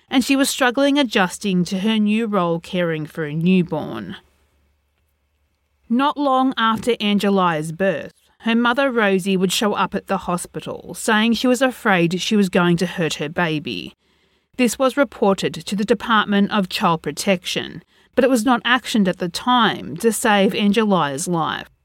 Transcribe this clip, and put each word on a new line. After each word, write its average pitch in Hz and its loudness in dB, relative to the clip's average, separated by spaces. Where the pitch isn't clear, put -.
and 269 2
she 277 2
was 269 2
struggling 277 2
adjusting 190 0
to 190 -4
her 220 0
new 214 0
role 175 0
caring 165 -4
for 160 -8
a 147 -8
newborn. 160 0
Not 277 0
long 262 2
after 226 0
Angelia's 190 2
birth, 170 -2
her 226 0
mother 247 2
Rosie 196 2
would 180 2
show 208 0
up 196 -2
at 190 -8
the 190 -4
hospital, - -8
saying 220 2
she 254 0
was 247 2
afraid 185 2
she - 0
was 196 4
going 175 2
to 180 -2
hurt 165 -4
her 151 -6
baby. 151 -4
This 247 2
was 262 0
reported 196 0
to 165 -8
the 208 -2
Department 208 0
of 196 0
Child 170 0
Protection, - -4
but 262 0
it 240 4
was 233 0
not 240 0
actioned 233 2
at 175 -2
the 185 -4
time 175 0
to 226 0
save 202 2
Angelia's 196 0
life. 156 -4